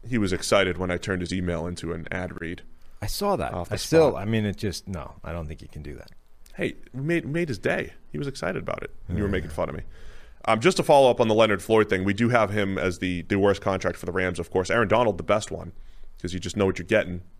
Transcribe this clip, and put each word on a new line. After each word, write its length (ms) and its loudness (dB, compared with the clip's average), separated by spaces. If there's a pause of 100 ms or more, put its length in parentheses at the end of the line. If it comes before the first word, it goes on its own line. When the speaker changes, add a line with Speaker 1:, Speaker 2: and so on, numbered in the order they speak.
Speaker 1:
he 120 0
was 140 2
excited 440 4
when 140 -2
I 80 0
turned 220 -2
his 120 -4
email 340 -2
into 260 -8
an 180 -8
ad 300 -6
read. 220 -10 (380)
Speaker 2:
I 60 -6
saw 300 0
that. 180 -2
Speaker 1:
Off 140 -4
the 60 -4
Speaker 2:
I 40 -4
still, 320 6
Speaker 1:
spot. 120 -6
Speaker 2:
I 20 -6
mean, 200 2
it 120 -2
just, 320 -6
no, 260 -10 (100)
I 80 -8
don't 140 -6
think 160 -12
you 60 -16
can 140 -14
do 120 -12
that. 160 -18 (440)
Speaker 1:
Hey, 200 -4 (180)
we 100 -8
made, 220 -2
made 240 -2
his 100 -4
day. 340 -2 (180)
He 80 -8
was 80 -6
excited 340 -4
about 220 -6
it, 80 -10 (180)
and 80 -4
you 60 0
were 60 0
Speaker 2:
Yeah. 60 0
Speaker 1:
making 160 -4
fun 180 -2
of 80 -8
me. 60 -8 (640)
Um, 120 4
just 200 4
to 40 2
follow 260 8
up 120 4
on 80 6
the 60 4
Leonard 280 6
Floyd 260 6
thing, 140 2
we 100 2
do 180 2
have 200 6
him 260 0
as 220 0
the, 240 -2
the 160 0
worst 240 4
contract 340 0
for 100 -10
the 60 -4
Rams, 280 -2
of 100 -8
course. 180 0
Aaron 200 2
Donald, 280 4
the 60 -8
best 300 0
one, 180 -10 (500)
'cause 140 -6
you 60 -4
just 160 -6
know 100 4
what 120 0
you're 60 -6
getting 380 0 (180)